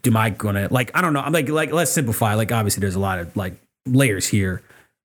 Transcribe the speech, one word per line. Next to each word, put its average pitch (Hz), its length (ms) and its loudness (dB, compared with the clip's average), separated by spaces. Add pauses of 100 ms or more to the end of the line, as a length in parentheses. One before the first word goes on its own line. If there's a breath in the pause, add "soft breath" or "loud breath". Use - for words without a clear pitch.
"Am 117 100 4
I 110 140 2
gonna," 101 420 -2
like, 127 240 0
I 175 60 2
don't 175 100 2
know, 143 80 0
I'm 143 140 -4
like, 156 160 0
like, 156 240 -2
let's 165 180 2
simplify. 117 440 0
Like, 110 180 0
obviously 107 260 0
there's 95 160 -2
a 95 40 -2
lot 95 200 -2
of, 87 160 -8
like, 92 200 -4 (300)
layers 127 420 2
here, 95 340 0 (440 soft breath)